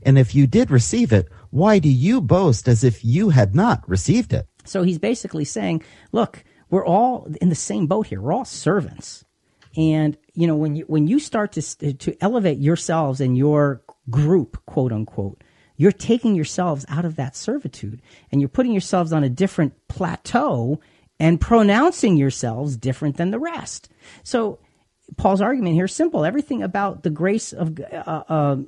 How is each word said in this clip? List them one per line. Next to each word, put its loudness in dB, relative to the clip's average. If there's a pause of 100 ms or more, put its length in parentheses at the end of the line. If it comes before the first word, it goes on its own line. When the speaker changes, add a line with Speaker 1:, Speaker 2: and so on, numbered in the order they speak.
Speaker 1:
And 6
if 4
you 6
did 2
receive 2
it, 4 (220)
why 4
do 4
you 2
boast 2
as 4
if 0
you 2
had 4
not 2
received 0
it? -4 (160)
Speaker 2:
So -4
he's 0
basically -4
saying, -4 (300)
"Look, -2 (260)
we're 0
all 0 (140)
in 2
the 0
same -4
boat -2
here. -8
We're -2
all -4
servants." -6 (500)
And, 0 (160)
you 0
know, 0
when -2
you, -10
when 2
you 2
start -4
to, -6
to -8
elevate 0
yourselves 0
and 2
your 2 (260)
group, 0
quote -2
unquote, -8 (320)
you're 4
taking 0
yourselves -2
out -4
of -6
that -6
servitude -8 (300)
and 2
you're 0
putting 0
yourselves -2
on 2
a 0
different -2 (140)
plateau -4 (400)
and 4
pronouncing 4
yourselves -2
different -4
than -2
the -4
rest. -10 (340)
So -2 (580)
Paul's 2
argument 0
here 2
is -6
simple. 0
Everything -4
about -4
the -2
grace -2
of, -6
uh, -10
uh, 0 (100)